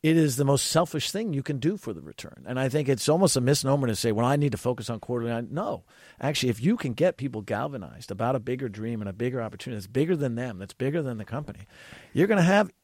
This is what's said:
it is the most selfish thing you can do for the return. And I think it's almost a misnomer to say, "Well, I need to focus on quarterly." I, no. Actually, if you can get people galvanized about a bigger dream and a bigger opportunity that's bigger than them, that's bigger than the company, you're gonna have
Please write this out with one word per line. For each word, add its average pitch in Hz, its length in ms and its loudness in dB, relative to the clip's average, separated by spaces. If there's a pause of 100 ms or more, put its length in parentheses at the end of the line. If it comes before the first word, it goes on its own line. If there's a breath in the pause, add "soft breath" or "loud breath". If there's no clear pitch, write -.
it 156 160 6
is 151 180 6
the 143 80 2
most 139 220 4
selfish 160 460 0
thing 214 200 -4
you 139 120 -2
can 143 160 -4
do 170 180 0
for 113 160 -8
the 80 80 -10
return. - 460 -16
And 127 120 -4
I 135 100 0
think 139 200 0
it's 131 180 2
almost 165 300 6
a 127 40 2
misnomer 135 440 2
to 113 100 0
say, 117 160 0
"Well, 110 140 2
I 135 100 4
need 143 180 2
to 127 40 -4
focus 120 320 -4
on 113 100 -6
quarterly." 117 320 -4
I, 117 100 -2
no. 147 420 -6 (360 loud breath)
Actually, 131 300 0
if 110 100 -2
you 180 160 2
can 131 180 -4
get 165 240 2
people 117 260 -6
galvanized 107 680 -6
about 117 260 -2
a 127 40 0
bigger 123 280 -6
dream 110 320 -6
and 104 80 -6
a 95 60 -6
bigger 120 300 -4
opportunity 113 340 -8
that's 98 80 -10
bigger 143 300 0
than 139 180 -2
them, 117 240 -6
that's 95 160 -12
bigger 147 300 -2
than 120 160 -6
the 107 60 -10
company, 135 420 -10 (460 loud breath)
you're 165 120 4
gonna 202 160 4
have 190 300 4 (120)